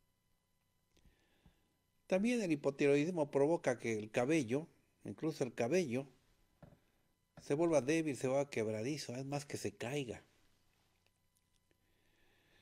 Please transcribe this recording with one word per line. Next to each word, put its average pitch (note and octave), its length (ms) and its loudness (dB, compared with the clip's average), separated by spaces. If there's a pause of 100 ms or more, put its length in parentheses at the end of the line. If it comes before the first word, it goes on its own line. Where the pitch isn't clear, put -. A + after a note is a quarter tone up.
(2000)
También A3+ 340 2
el F3 100 0
hipotiroidismo D3 760 2
provoca C#3 480 2
que A2+ 160 -2
el G#2+ 160 -4
cabello, C3+ 580 0 (360)
incluso D3 400 -4
el A#2 100 -4
cabello, C3+ 540 0 (1300)
se - 120 -4
vuelva D#3+ 260 4
débil, D3+ 380 0
se C3+ 100 -2
vuelva C#3 220 0
quebradizo, A#2 680 -4
es C3+ 100 -8
más, C#3+ 200 -6
que - 100 -8
se G2 180 -6
caiga. B2 520 -6 (2250)